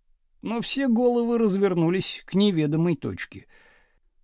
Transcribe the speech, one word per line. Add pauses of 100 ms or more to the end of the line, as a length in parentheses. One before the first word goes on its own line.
(420)
но
все
головы
развернулись
к
неведомой
точке. (760)